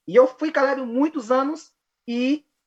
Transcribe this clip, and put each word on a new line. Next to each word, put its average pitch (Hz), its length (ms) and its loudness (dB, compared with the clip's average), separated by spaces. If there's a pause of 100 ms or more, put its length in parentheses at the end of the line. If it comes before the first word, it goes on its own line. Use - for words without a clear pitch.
E 170 100 -4
eu 254 100 8
fui - 240 -4
Caleb 277 320 0
muitos 254 480 -4
anos 277 400 -2 (380)
e 254 360 -2 (220)